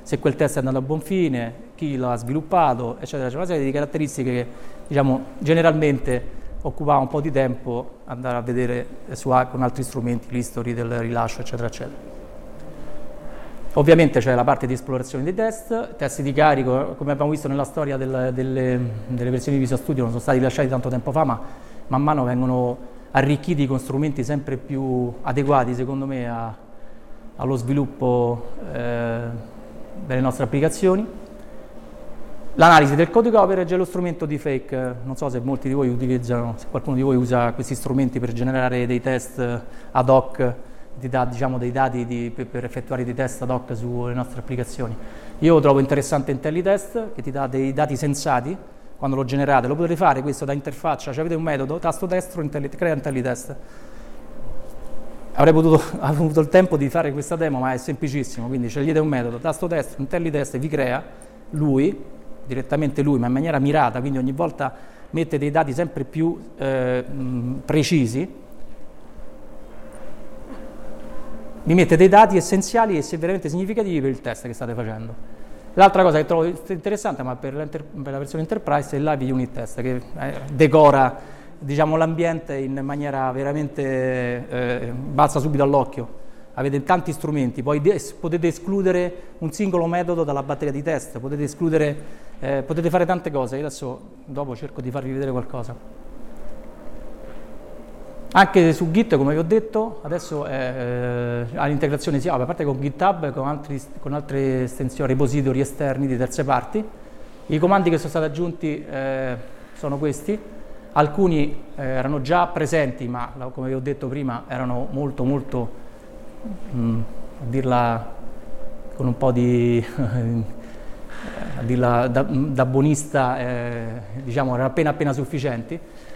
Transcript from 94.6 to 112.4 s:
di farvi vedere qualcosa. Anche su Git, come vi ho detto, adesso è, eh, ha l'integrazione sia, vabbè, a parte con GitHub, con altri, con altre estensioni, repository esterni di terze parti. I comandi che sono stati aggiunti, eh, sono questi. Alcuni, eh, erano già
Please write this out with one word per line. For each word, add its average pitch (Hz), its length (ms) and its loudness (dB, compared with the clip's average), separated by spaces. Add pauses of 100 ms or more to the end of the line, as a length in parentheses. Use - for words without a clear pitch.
di 127 100 -6
farvi 131 220 -6
vedere 135 180 -2
qualcosa. 123 680 -6 (2250)
Anche 185 400 8
su 160 200 0
Git, 220 240 4
come 139 160 4
vi 156 80 2
ho 165 40 0
detto, 220 580 0
adesso 156 420 -6
è, 123 1080 -2
eh, 165 40 -8
ha 143 100 2
l'integrazione 147 540 0
sia, 170 100 -2
vabbè, 127 140 0
a - 20 0
parte 170 180 -2
con 143 160 0
GitHub, 156 520 0
con 135 160 -4
altri, 143 340 -6 (160)
con 135 140 -6
altre 135 500 0
estensioni, 131 480 -2
repository 135 480 4
esterni 135 480 0
di 131 100 0
terze 127 280 -2
parti. 131 400 0 (600)
I 151 120 0
comandi 180 320 4
che 165 60 6
sono 151 120 -4
stati 156 180 0
aggiunti, 165 640 -4
eh, 135 480 -4 (380)
sono 143 240 -4
questi. 151 400 -2 (540)
Alcuni, 151 680 4 (140)
eh, - 80 -8
erano 131 380 0
già 170 260 4